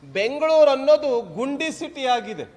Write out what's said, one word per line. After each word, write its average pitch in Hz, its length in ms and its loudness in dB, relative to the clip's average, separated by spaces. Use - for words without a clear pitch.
ಬೆಂಗಳೂರು 285 680 2
ಅನ್ನೋದು 269 500 2
ಗುಂಡಿ 269 500 -6
ಸಿಟಿ 294 340 -10
ಆಗಿದೆ. 220 380 -4